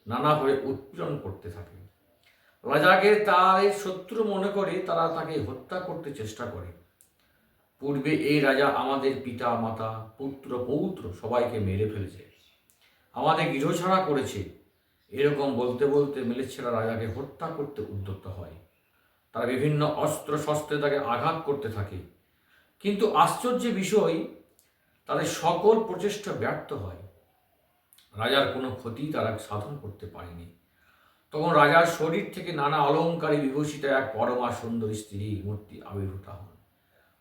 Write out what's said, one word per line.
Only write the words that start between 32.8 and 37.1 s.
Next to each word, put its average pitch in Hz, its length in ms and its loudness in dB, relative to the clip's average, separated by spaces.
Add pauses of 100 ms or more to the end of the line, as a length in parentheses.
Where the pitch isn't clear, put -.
অলংকারে 156 540 2
বিভূষিত 147 480 -2
এক 131 300 2
পরমা 120 360 0
সুন্দর 113 420 -4
স্ত্রী 104 520 -6
মূর্তি - 380 -10
আবির্ভূত 95 460 -8
হন। 98 180 -16 (720)